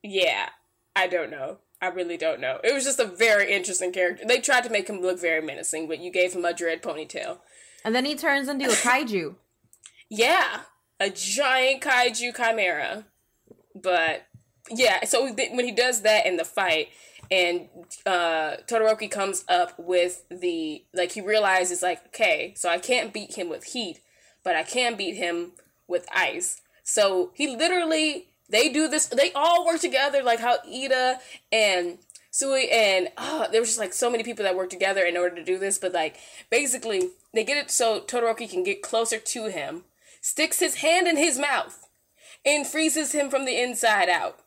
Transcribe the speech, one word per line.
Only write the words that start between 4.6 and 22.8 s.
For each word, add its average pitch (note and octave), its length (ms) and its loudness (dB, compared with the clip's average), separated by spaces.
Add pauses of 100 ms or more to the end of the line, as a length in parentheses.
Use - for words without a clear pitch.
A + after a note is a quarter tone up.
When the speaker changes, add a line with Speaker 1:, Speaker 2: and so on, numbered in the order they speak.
Speaker 1:
to A#3 60 -6
make G#3 180 -2
him G3 140 -6
look F3+ 180 0
very E3 220 0
menacing, D#3 460 -6
but D#3+ 120 -6
you F3+ 100 -10
gave F3+ 220 2
him F3 140 -4
a E3+ 80 0
dread E3 280 -4
ponytail. D#3 560 -8 (460)
Speaker 2:
And A3+ 100 -2
then B3+ 120 2
he D4 100 -4
turns C#4 320 0
into C#4 180 -4
a - 20 2
Speaker 1:
<laughs> A3+ 40 2
Speaker 2:
kaiju. A3 640 0 (720)
Speaker 1:
Yeah. B3 520 2 (400)
A G3 100 0
giant B3+ 720 0
kaiju B3 520 2
chimera. G#3 720 0 (680)
But, F3 480 0 (480)
yeah, A3+ 340 4
so B3 300 0
th-, A#3 180 -4
when B3 140 0
he A#3+ 60 -6
does A#3+ 300 2
that G#3+ 240 4
in F#3 120 0
the D#3+ 60 -2
fight, E3 440 0 (420)
and, F3 380 0 (380)
uh, E3 500 0 (100)
Todoroki A3 440 2
comes G3 380 -4
up F3 300 2
with F3 520 0
the, E3 540 -4 (100)
like, F3 180 -2
he G#3+ 80 -10
realizes, F#3 640 2
like, F3+ 240 -4
"Okay, E3+ 500 0
so - 140 -2
I E3+ 80 0
can't A3+ 340 -2